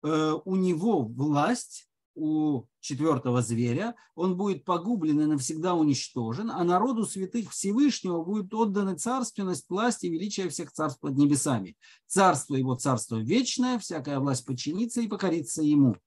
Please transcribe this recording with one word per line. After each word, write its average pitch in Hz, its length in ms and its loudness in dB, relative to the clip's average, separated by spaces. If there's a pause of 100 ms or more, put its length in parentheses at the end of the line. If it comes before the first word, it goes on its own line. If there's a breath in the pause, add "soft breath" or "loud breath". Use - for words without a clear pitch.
э, 156 300 0 (120)
у 185 100 -2
него 185 460 2
власть, 143 840 -2 (280)
у 151 520 -2 (160)
четвертого 127 600 0
зверя, 120 540 -2 (200 soft breath)
он 180 220 0
будет 190 260 -2
погублен 170 580 0
и 151 40 2
навсегда 156 480 0
уничтожен, 147 760 0
а 180 120 -2
народу 208 420 2
святых 190 460 -6
Всевышнего 196 720 0
будет 202 300 -4
отдана 202 420 0
царственность, 202 760 -4
власть 220 340 -2
и 180 60 -2
величие 185 400 -4
всех 147 220 -8
царств 151 280 -4
под 139 180 -4
небесами. 139 580 2 (300 soft breath)
Царство 175 500 4
его, 131 200 0
царство 120 420 -2
вечное, 240 600 0
всякая 143 400 -4
власть 135 260 0
подчинится 180 560 -4
и 226 60 -2
покорится 175 560 -2
ему. 143 320 6 (120)